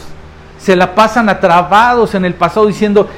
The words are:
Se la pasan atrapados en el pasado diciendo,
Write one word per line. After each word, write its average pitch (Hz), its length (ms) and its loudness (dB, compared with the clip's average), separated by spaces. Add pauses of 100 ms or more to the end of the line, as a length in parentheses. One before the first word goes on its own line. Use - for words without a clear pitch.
(600)
Se 185 160 0
la 180 180 -2
pasan 220 340 0
atrapados 196 840 0
en 185 100 -2
el 180 100 -4
pasado 214 340 0
diciendo, 208 500 0